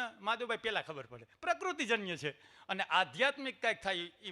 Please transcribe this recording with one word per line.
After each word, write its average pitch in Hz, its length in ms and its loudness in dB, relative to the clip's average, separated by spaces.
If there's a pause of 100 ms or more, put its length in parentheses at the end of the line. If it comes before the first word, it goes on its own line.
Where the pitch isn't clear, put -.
(200)
માધવભાઈ 226 380 0
પહેલા 208 240 0
ખબર 139 240 -8
પડે, 117 220 -16 (140)
પ્રકૃતિજન્ય 277 760 0
છે. 147 120 -4 (400)
અને 190 140 -2
આધ્યાત્મિક 220 760 2
કાંઈક 220 200 2
થાય 190 160 0
એ 175 340 -8